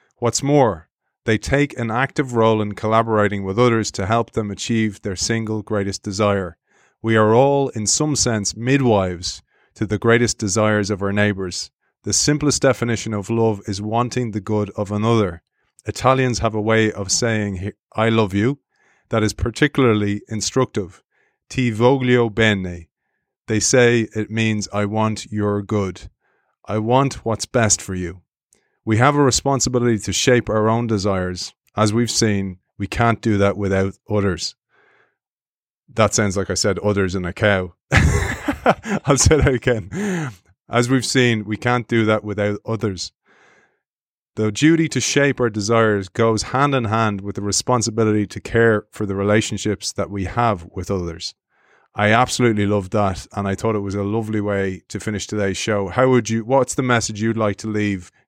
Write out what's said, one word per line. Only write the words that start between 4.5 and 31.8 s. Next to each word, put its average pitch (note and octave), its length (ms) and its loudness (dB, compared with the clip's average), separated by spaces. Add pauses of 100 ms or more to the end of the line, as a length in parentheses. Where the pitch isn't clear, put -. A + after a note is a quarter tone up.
achieve A2 500 -2
their G2 140 -6
single A2 460 -4
greatest G2+ 420 -4
desire. G2 520 -2 (460)
We A2+ 140 2
are A2 180 6
all, C#3 360 4
in G#2+ 160 -6
some D3+ 280 0
sense, A2 420 -2
midwives A2 840 0 (320)
to A2 120 -4
the G#2 120 -2
greatest A#2 400 2
desires G#2+ 500 0
of G2 140 -4
our G2 100 -2
neighbors. G2 600 -2 (320)
The G#2+ 80 -4
simplest D3 500 0
definition A#2 500 0
of G#2 160 -6
love A2+ 380 2
is G2+ 160 -6
wanting A#2 480 -2
the G#2 100 -4
good G#2 360 -2
of G#2 160 -4
another. G#2 500 0 (420)
Italians B2+ 540 0
have A2 160 -2
a G#2+ 60 -2
way A2 320 2
of F#2+ 180 -8
saying, G#2 600 -2 (220)
'I A2 140 2
love A2+ 240 2
you,' A2+ 280 0 (480)
that A2 160 0
is G#2+ 80 0
particularly A2 960 0
instructive. G#2+ 720 -4 (460)
'Ti B2 240 -2
voglio B2 600 2
bene.' F#2+ 560 0 (600)
They A2 120 0
say A#2+ 540 4
it A2 160 -4
means, A2 420 -2
'I G#2 140 -2
want G#2+ 460 -4
your G#2 300 -2
good.' G2 460 -4 (560)
I G#2 140 -4
want B2+ 460 0
what's A2 220 -4
best A2+ 360 0
for F#2+ 120 -8
you. F2+ 280 -8 (640)
We A2 140 2
have C#3+ 180 4
a D3 60 4
responsibility B2 760 2
to F#2+ 140 -6
shape B2 360 2
our G#2+ 200 2
own A#2 180 0
desires. F#2 680 -4 (220)
As G#2+ 160 2